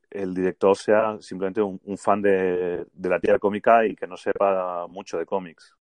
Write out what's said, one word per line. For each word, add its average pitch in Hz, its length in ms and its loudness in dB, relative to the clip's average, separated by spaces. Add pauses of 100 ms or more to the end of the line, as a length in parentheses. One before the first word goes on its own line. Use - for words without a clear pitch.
el 95 240 -6
director 92 440 2
sea 107 440 2
simplemente 95 400 -6
un, 95 220 -2
un 98 140 -8
fan 104 240 0
de, 90 720 0
de 92 180 -6
la 90 100 2
tira 101 200 2
cómica 110 460 4
y 92 100 -2
que 92 120 -10
no 90 100 -14
sepa 92 720 -2
mucho 92 300 -10
de 82 80 -4
cómics. 90 480 -8 (120)